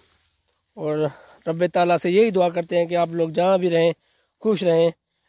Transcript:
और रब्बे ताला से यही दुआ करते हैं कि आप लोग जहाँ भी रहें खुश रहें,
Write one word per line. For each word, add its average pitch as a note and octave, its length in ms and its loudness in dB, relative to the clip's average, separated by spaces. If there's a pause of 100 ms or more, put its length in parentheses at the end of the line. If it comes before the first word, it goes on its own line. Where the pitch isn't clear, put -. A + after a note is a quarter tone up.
(760)
और D3+ 340 -4 (360)
रब्बे E3+ 220 -2
ताला F3 300 0
से F3 120 -4
यही G#3+ 200 4
दुआ F3+ 200 2
करते E3+ 280 -4
हैं E3+ 100 0
कि F3 80 -6
आप E3+ 140 0
लोग E3 220 -2
जहाँ F3+ 260 2
भी F3+ 100 0
रहें E3 260 2 (480)
खुश A3 220 -2
रहें, E3 280 2 (360)